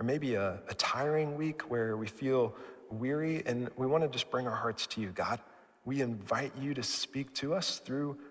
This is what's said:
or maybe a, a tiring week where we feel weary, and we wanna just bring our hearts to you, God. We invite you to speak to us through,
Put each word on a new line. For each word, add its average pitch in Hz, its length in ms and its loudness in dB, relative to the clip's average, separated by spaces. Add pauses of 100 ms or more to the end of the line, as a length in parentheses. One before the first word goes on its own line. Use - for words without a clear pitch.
or 113 40 0
maybe 135 300 2
a, 98 240 2 (100)
a - 60 -4
tiring 147 600 2
week 156 340 -2
where 113 260 2
we 110 120 -2
feel 127 440 2 (380)
weary, 147 560 0
and 123 300 0
we 131 100 0
wanna 151 220 6
just 143 240 -2
bring 127 160 2
our 113 80 0
hearts 110 320 -2
to - 120 -4
you, 101 100 -2
God. 92 280 -2 (460)
We 135 160 0
invite 117 580 0
you 143 160 -2
to 127 80 -2
speak - 520 -2
to 143 200 0
us - 240 0
through, 143 400 -2 (120)